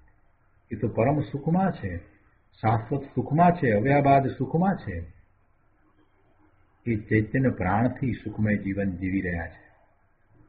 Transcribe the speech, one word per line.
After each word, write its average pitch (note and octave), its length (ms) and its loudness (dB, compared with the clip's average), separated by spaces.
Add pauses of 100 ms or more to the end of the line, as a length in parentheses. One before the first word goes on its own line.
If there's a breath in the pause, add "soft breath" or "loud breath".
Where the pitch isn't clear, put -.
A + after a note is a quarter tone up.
(720)
એ A#2 60 -8
તો A#2 120 -2
પરમ C3+ 320 2
સુખમાં E3+ 500 -2
છે, F2+ 260 -8 (640)
શાશ્વત A2+ 420 0
સુખમાં D#3+ 480 2
છે, C3+ 200 0
અવ્યાબાદ C#3 580 4
સુખમાં E3+ 480 0
છે. F2 220 -10 (1900)
એ A2+ 100 0
ચૈતન્ય A2+ 540 2
પ્રાણથી A2+ 600 0
સુખમય G#2 440 -2
જીવન F#2+ 400 -4
જીવી F#2 240 -2
રહ્યા F2 260 -4
છે. - 240 -20 (800)